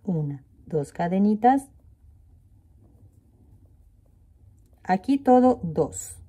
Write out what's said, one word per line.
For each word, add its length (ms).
Una, 340
dos 240
cadenitas. 800
Aquí 360
todo 440
dos. 540